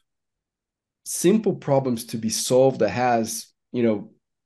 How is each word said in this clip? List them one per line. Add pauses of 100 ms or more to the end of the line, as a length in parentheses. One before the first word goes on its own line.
(1040)
simple
problems
to
be
solved
that
has, (260)
you
know, (340)